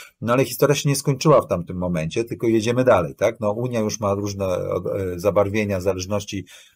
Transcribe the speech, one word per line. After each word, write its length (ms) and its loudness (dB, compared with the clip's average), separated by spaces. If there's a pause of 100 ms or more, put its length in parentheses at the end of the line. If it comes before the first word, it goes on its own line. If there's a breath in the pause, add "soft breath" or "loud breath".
(200 loud breath)
no 120 -2
ale 120 4
historia 300 2
się 140 -2
nie 80 2
skończyła 440 4
w 80 -2
tamtym 300 -4
momencie, 460 -2
tylko 220 -4
jedziemy 380 2
dalej, 300 4
tak? 260 -2
No, 100 0
Unia 300 -2
już 200 -2
ma 140 0
różne, 320 -4
e, 240 -2 (460)
zabarwienia 640 2
w 40 -6
zależności, 640 -4 (300 soft breath)